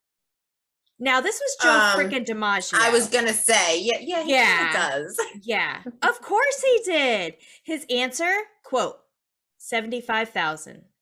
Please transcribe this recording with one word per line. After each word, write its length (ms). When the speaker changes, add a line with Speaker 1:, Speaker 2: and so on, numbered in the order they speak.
Speaker 1:
Now, 200
this 180
was 220
Joe 80
Speaker 2:
Um, 280
Speaker 1:
frickin' 160
DiMaggio. 480
Speaker 2:
I 160
was 180
gonna 240
say, 480
yeah, 200
yeah, 220
he 100
kinda 0
Speaker 1:
Yeah. 400
Speaker 2:
does. 280
<laughs> 120
Speaker 1:
Yeah. 400
Of 180
course 420
he 220
did. 520
His 240
answer, 420
quote, 380
"Seventy-five 720
thousand," 560